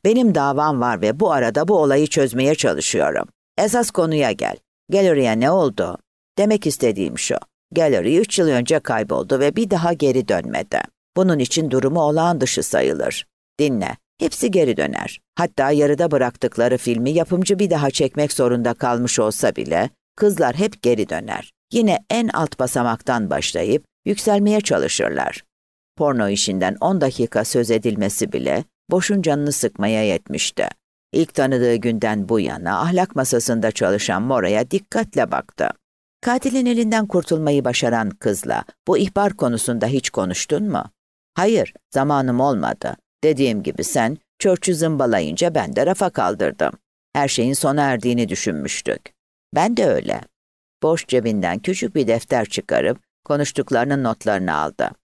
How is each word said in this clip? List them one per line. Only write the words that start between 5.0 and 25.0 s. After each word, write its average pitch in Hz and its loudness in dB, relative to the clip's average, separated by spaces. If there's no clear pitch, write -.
ne 135 4
oldu?" 107 0
"Demek 208 2
istediğim 98 0
şu. - -4
Gallery 139 2
üç 202 0
yıl 170 4
önce 135 2
kayboldu 110 -2
ve 143 2
bir 220 0
daha 170 2
geri 131 2
dönmedi. 85 -2
Bunun 180 4
için 147 0
durumu 135 2
olağan 156 2
dışı - -2
sayılır. 65 -2
Dinle, 117 0
hepsi 269 -2
geri 156 2
döner. - -6
Hatta 147 0
yarıda 147 2
bıraktıkları 123 0
filmi 120 -2
yapımcı 180 0
bir 202 2
daha 147 2
çekmek 147 0
zorunda 120 2
kalmış 120 -2
olsa 107 0
bile 80 -2
kızlar 165 2
hep 208 -4
geri 113 0
döner. 101 -8
Yine 214 2
en 233 0
alt - -4
basamaktan 120 -2
başlayıp 82 -2
yükselmeye 208 2
çalışırlar." - -2